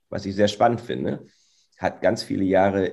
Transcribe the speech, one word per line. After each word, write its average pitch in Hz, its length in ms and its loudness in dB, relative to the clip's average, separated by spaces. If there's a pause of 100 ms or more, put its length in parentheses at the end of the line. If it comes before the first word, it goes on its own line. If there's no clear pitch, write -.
was - 180 -8
ich 98 80 -6
sehr 101 140 4
spannend 117 320 2
finde. - 460 -6 (520)
Hat - 220 -4
ganz 101 220 0
viele 98 220 -4
Jahre 95 480 2